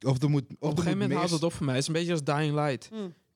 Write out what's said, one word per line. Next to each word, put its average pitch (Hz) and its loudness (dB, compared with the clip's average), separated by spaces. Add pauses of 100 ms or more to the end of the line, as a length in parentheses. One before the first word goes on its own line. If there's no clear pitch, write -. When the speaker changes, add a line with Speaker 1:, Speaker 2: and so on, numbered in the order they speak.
Speaker 1:
Of 127 2
er 147 2
moet, 143 2
of - -12
Speaker 2:
op - -14
een 147 0
Speaker 1:
er - -
Speaker 2:
gegeven 151 0
Speaker 1:
moet 175 0
Speaker 2:
moment 196 0
Speaker 1:
meer - 0
Speaker 2:
houdt 175 0
het 156 0
op 170 0
voor - -4
mij. 131 0
Het 135 2
is - -2
een 160 -2
beetje 170 0
als 156 -2
Dying 147 0
Light. 147 0
Speaker 3:
Hmm. 196 -8 (220)